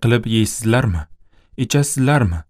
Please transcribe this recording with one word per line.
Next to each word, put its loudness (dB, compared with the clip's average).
qilib 2
yeysizlarmi? 0
Ichasizlarmi? 0